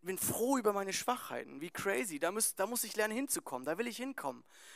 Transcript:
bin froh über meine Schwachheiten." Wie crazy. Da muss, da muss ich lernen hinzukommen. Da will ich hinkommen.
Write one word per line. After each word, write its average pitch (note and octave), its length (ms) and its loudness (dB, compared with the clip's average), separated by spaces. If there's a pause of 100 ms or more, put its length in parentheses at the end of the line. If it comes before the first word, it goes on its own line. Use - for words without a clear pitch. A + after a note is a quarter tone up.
bin F3+ 160 -4
froh B3+ 400 4
über G#3+ 160 6
meine G3 180 0
Schwachheiten." C#3 680 -2
Wie E3+ 100 -6
crazy. G3 480 0
Da E3+ 140 2
muss, A3 220 0
da G3 100 2
muss A#3 180 -2
ich G#3 140 -4
lernen G#3+ 180 2
hinzukommen. A#3 500 -2
Da D#3+ 120 0
will A#3+ 100 -2
ich A3 80 -4
hinkommen. F3+ 480 -6 (320)